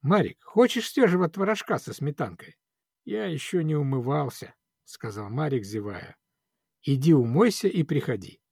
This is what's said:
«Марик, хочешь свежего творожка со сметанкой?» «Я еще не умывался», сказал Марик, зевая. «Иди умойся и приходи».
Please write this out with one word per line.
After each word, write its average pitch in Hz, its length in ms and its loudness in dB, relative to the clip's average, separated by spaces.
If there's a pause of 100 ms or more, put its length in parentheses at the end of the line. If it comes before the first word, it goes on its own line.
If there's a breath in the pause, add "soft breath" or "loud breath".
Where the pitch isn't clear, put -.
«Марик, 156 400 2
хочешь 233 500 0
свежего 180 360 4
творожка 196 500 -2
со - 160 -10
сметанкой?» 135 640 -8 (500)
«Я 214 180 -6
еще 170 380 -4
не 156 120 0
умывался», 135 800 -2 (300)
сказал 104 460 -10
Марик, 135 340 -2
зевая. 101 520 -8 (720)
«Иди 139 280 4
умойся 151 540 4
и 170 140 0
приходи». 113 680 -4